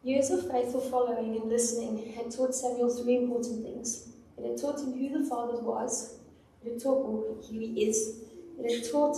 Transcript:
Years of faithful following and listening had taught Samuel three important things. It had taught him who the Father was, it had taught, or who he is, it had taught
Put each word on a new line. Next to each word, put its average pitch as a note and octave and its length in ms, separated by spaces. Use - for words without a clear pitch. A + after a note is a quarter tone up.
Years C4+ 280
of - 200
faithful B3 300
following A#3 560
and A3 120
listening A3+ 640
had A#3 180
taught B3+ 240
Samuel A#3+ 400
three A#3+ 220
important A3+ 480
things. - 440
It - 100
had A#3+ 120
taught C#4+ 200
him B3+ 120
who C#4 300
the - 60
Father A#3+ 320
was, - 580
it A#3 100
had A#3 80
taught, C4+ 220
or A3 380
who A3 160
he A3 300
is, G#3+ 320
it A#3 120
had - 80
taught D4 260